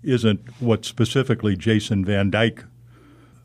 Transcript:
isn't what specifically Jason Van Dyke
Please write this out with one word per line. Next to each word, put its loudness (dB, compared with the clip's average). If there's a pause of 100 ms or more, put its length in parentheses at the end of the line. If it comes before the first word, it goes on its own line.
isn't 2 (180)
what 0
specifically 0
Jason 0
Van 0
Dyke 0 (800)